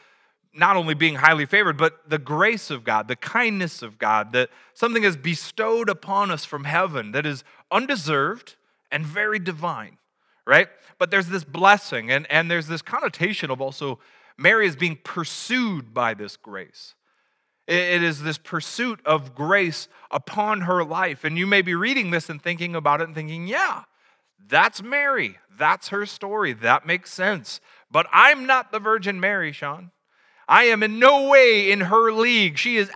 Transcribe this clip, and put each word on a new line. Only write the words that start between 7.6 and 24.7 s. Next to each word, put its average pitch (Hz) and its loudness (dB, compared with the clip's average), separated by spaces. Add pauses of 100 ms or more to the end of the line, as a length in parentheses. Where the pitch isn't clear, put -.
undeserved 185 -4 (340)
and 151 -6
very 208 -4
divine, 160 -8 (480)
right? 156 4 (300)
But 180 -2
there's 190 0
this 180 -6
blessing, 143 2
and, 143 -2
and 165 2
there's 165 -2
this 160 -6
connotation 202 -6
of 127 -6
also 135 -8 (360)
Mary 208 4
is 165 -2
being 156 -4
pursued 175 -6
by 117 0
this 101 -14
grace. - -18 (680)
It, 165 -2
it 180 2
is 151 -2
this 151 -6
pursuit 220 -6
of 143 0
grace 165 -2 (220)
upon 208 -4
her 180 0
life. 165 -4
And 156 -4
you 185 -2
may 202 4
be 175 -2
reading 214 -2
this 170 -2
and 151 -12
thinking 175 -8
about 147 0
it 165 -2
and 160 -12
thinking, 160 -10
"Yeah, 320 -4 (640)
that's 180 0